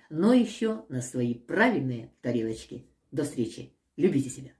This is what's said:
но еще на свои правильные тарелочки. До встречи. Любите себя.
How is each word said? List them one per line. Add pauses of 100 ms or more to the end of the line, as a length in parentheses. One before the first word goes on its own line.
но
еще
на
свои
правильные (100)
тарелочки. (240)
До
встречи. (240)
Любите
себя.